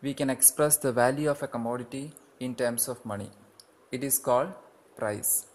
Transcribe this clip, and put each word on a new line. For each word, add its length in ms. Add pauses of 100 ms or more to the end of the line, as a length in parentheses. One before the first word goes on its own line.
We 140
can 160
express 480
the 140
value 380
of 120
a 60
commodity 640 (260)
in 160
terms 340
of 160
money. 260 (600)
It 140
is 200
called 280 (440)
price. 580